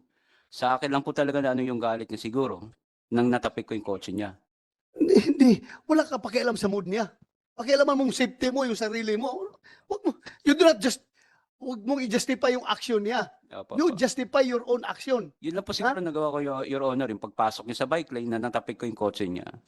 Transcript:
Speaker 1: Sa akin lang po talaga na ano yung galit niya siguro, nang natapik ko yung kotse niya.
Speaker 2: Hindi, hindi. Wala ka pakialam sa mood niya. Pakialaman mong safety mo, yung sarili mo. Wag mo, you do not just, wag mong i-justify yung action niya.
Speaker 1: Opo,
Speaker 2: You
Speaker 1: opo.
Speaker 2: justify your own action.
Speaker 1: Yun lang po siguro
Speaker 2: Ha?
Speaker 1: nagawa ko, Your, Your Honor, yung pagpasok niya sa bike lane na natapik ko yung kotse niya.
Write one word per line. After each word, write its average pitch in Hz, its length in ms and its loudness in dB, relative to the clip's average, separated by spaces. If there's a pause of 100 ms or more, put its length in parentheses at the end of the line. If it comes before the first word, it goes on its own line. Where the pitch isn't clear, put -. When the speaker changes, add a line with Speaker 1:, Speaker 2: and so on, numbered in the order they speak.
(480)
Speaker 1:
Sa 127 280 2
akin 143 120 -4
lang 139 120 2
po 143 120 -4
talaga 139 280 0
na 135 120 2
ano 127 100 0
yung 127 180 -2
galit 113 280 -2
niya 107 140 -8
siguro, 110 500 -4 (360)
nang 120 240 2
natapik 120 320 -2
ko - 80 -12
yung 107 160 -6
kotse 95 240 -6
niya. 98 240 -6 (560)
Speaker 2:
Hindi, 359 240 4 (100)
hindi. 269 260 6 (340)
Wala 311 180 4
ka 269 160 -4
pakialam 233 400 -2
sa 202 80 0
mood 190 240 -2
niya. 214 160 -2 (480)
Pakialaman 277 420 2
mong 269 160 2
safety 254 380 0
mo, 262 160 0
yung 220 80 0
sarili 220 400 -2
mo. 269 320 -6 (400)
Wag 392 160 -6
mo, 320 80 2 (320)
you 285 80 4
do 330 160 8
not 311 100 8
just, 208 300 -2 (480)
wag 254 240 -8
mong 262 240 -2
i-justify 247 480 0
yung 254 160 -4
action 220 320 0
niya. 208 320 -2 (240)
Speaker 1:
Opo, 98 240 -8
Speaker 2:
You 339 80 4
Speaker 1:
opo. 254 80 2
Speaker 2:
justify 254 480 0
your 247 240 -2
own 240 160 0
action. 220 560 -4
Speaker 1:
Yun 160 160 -6
lang 196 80 -4
po 208 80 -10
siguro 233 240 0
Speaker 2:
Ha? 185 80 -4
Speaker 1:
nagawa 151 320 -2
ko, - 60 0
Your, 139 260 -4
Your 135 160 -2
Honor, 131 240 0
yung 107 160 -6
pagpasok 110 400 -2
niya 117 160 -8
sa 131 80 0
bike 160 240 -2
lane 120 160 -6
na 117 160 -2
natapik 117 320 -4
ko - 80 -10
yung 113 160 -6
kotse 104 240 0
niya. 90 240 -6 (200)